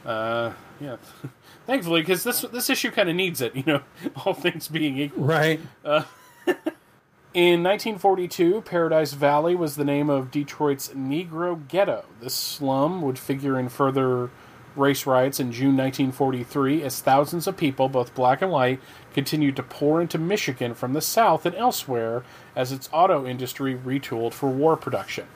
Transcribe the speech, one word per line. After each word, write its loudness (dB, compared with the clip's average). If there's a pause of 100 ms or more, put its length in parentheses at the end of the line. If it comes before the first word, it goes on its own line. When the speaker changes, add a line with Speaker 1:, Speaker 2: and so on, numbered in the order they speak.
Speaker 1:
Uh, -2 (280)
yeah. -10 (340)
<laughs> -20
Thankfully, 0
'cause 0
this, -2
this -6
issue 0
kinda 2
needs -2
it, -4
you -6
know, 2 (200)
<laughs> -10
all 2
things -4
being -2
equal. -4
Speaker 2:
Right. 2 (220)
Speaker 1:
Uh, 2 (440)
<laughs> 0 (800)
in 6
nineteen 0
forty-two, 2
Paradise 2
Valley 2
was -2
the -2
name 2
of 0
Detroit's -2
Negro -6
ghetto. 0 (160)
This -8
slum -2
would -2
figure -2
in -4
further 0 (460)
race 2
riots 2
in 0
June 2
nineteen 0
forty-three, 0
as -6
thousands 2
of -4
people, 0
both -2
black 4
and 0
white, 2 (340)
continued 0
to -6
pour 0
into -2
Michigan -2
from -4
the 0
South 2
and -2
elsewhere -2 (320)
as -2
its -10
auto 4
industry -4
retooled -4
for -2
war 4
production. -6